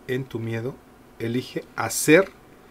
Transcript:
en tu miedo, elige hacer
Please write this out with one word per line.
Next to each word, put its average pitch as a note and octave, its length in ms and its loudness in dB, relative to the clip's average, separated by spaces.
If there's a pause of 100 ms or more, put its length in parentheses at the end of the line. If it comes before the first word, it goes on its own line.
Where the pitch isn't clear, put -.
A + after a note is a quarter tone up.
en C3 160 -4
tu B2+ 140 -10
miedo, A2+ 360 -6 (440)
elige A#2 460 -4 (120)
hacer D3+ 540 4 (400)